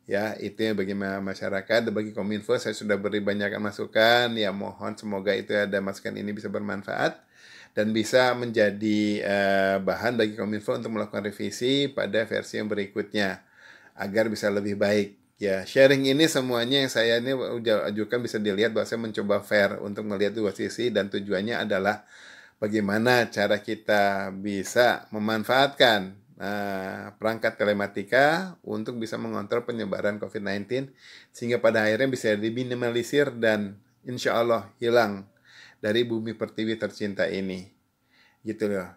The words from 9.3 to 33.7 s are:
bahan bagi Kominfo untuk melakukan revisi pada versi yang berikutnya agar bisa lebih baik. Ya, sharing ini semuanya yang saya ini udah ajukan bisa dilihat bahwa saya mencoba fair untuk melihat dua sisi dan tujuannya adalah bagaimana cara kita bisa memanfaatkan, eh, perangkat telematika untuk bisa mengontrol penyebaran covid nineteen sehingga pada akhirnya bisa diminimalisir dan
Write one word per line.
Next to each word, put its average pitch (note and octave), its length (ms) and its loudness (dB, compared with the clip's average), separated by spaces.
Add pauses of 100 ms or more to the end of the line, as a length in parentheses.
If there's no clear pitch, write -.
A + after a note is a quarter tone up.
bahan G#2+ 320 0
bagi A2 240 0
Kominfo G#2+ 400 -4
untuk A2+ 160 -8
melakukan G#2 320 -4
revisi B2+ 640 0
pada G#2 320 0
versi G#2+ 380 -4
yang G#2+ 100 -4
berikutnya G2+ 720 -2 (560)
agar G#2+ 320 0
bisa G#2+ 160 -4
lebih G2+ 320 0
baik. G2+ 380 2 (220)
Ya, F#2+ 240 -2
sharing C3+ 480 6
ini D3+ 160 6
semuanya B2+ 560 0
yang C3 80 0
saya A#2 320 2
ini B2+ 80 -4
udah A2+ 640 0
ajukan G#2+ 240 -2
bisa A2+ 240 -4
dilihat G#2+ 320 2
bahwa G2+ 160 0
saya A#2 80 -4
mencoba G#2 480 -2
fair G2+ 320 2
untuk G2+ 240 -8
melihat G#2 320 -2
dua G#2+ 160 -2
sisi A2 400 -4
dan G2+ 160 0
tujuannya G2+ 560 -4
adalah G#2 400 0 (560)
bagaimana A2 720 2
cara G#2 320 0
kita G2+ 720 0
bisa G2+ 800 0
memanfaatkan, A2 960 2 (320)
eh, G2+ 720 -6
perangkat A2 400 -2
telematika A#2 1120 2
untuk A2 320 -6
bisa A2+ 160 -6
mengontrol A2+ 480 -4
penyebaran G#2 560 -4
covid G2+ 240 -8
nineteen G2+ 480 -4 (400)
sehingga A#2 320 -2
pada A2 240 6
akhirnya A#2 240 2
bisa A2+ 240 0
diminimalisir B2 1040 0
dan G#2 400 2 (240)